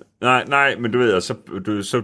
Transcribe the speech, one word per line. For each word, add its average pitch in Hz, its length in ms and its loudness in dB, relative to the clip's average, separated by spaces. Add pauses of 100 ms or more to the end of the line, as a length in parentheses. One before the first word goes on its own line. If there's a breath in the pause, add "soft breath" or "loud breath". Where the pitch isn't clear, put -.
(200)
Nej, 123 280 2
nej, 139 300 2
men 117 140 -4
du 123 60 2
ved, 120 140 4
og 92 100 2
så, 120 120 -6 (320)
du, 104 160 -4
så 113 220 -2